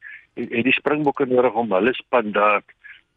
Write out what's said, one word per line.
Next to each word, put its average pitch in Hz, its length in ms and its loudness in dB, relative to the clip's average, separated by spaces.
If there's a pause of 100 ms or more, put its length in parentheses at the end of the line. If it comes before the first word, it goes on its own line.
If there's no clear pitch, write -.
(340)
het, 120 160 -8
het 117 140 -2
die 131 120 2
Springbokke 143 500 -2
nodig 123 320 2
om 113 140 -2
hulle 104 220 2
span 110 380 -2
daar, 104 300 2 (540)